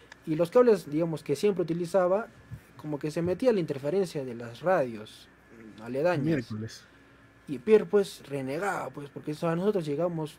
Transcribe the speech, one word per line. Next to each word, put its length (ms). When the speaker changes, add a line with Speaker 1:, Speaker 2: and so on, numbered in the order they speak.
Speaker 1:
y 80
los 160
cables, 400
digamos, 320
que 140
siempre 260
utilizaba, 640
como 220
que 140
se 100
metía 300
la 80
interferencia 640
de 100
las 280
radios, 680
mm, 40
aledañas. 440
Speaker 2:
Miércoles. 580
Speaker 1:
Y 140
Pierre, 260
pues, 420
renegaba, 600
pues, 200
porque 200
eso, 180
a 60
nosotros 320
llegamos 520